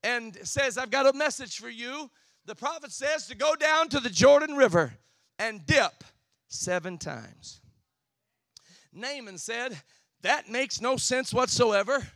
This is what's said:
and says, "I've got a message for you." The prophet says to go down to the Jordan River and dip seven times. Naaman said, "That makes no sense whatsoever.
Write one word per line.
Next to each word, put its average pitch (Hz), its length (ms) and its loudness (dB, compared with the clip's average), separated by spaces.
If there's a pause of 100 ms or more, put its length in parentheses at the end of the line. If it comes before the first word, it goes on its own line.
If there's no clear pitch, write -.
and 226 400 -4
says, 262 340 -2
"I've 247 140 -4
got 269 160 4
a 277 100 6
message 277 400 -4
for 226 120 -14
you." 247 420 -10 (340)
The 165 80 -12
prophet 294 380 -8
says 294 360 -4
to - 80 -14
go 294 200 2
down 311 340 2
to 277 120 0
the 233 80 -4
Jordan 285 460 6
River 170 380 4 (460)
and 214 260 -6
dip 269 380 2 (460)
seven 180 480 -6
times. 123 640 -16 (1300)
Naaman 233 460 -12
said, 233 440 -8 (400)
"That - 280 0
makes 247 320 -4
no 254 160 0
sense 254 360 -2
whatsoever. 233 720 2 (100)